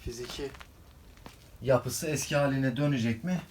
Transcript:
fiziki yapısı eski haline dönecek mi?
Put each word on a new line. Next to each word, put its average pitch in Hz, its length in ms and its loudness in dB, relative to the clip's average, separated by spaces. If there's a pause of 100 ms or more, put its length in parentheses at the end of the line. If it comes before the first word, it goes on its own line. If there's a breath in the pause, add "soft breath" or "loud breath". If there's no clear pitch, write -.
fiziki 123 500 -10 (1120)
yapısı 127 440 2
eski 151 300 0
haline 135 400 2
dönecek 131 480 2
mi? 180 160 0 (100)